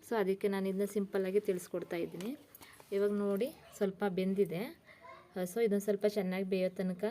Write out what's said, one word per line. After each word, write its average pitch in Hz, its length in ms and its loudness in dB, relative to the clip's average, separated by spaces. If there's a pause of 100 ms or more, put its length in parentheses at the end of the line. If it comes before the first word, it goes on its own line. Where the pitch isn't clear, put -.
So - 140 -2
ಅದಕ್ಕೆ 190 320 2
ನಾನು 196 160 0
ಇದನ್ನ 196 240 0
ಸಿಂಪಲ್ಲಾಗಿ 196 540 0
ತಿಳಿಸ್ಕೊಡ್ತಾ 180 560 -2
ಇದ್ದೀನಿ. 170 280 -6 (640)
ಇವಾಗ 202 200 2 (100)
ನೋಡಿ 202 260 2 (280)
ಸ್ವಲ್ಪ 196 280 0 (140)
ಬೆಂದಿದೆ. 185 420 2 (760)
ಆ, 190 40 -2 (100)
so 202 140 -4
ಇದೊಂದು 202 240 2
ಸ್ವಲ್ಪ 202 180 2
ಚೆನ್ನಾಗಿ 196 460 0
ಬೇಯೋ 185 160 2 (100)
ತನಕ 185 320 -2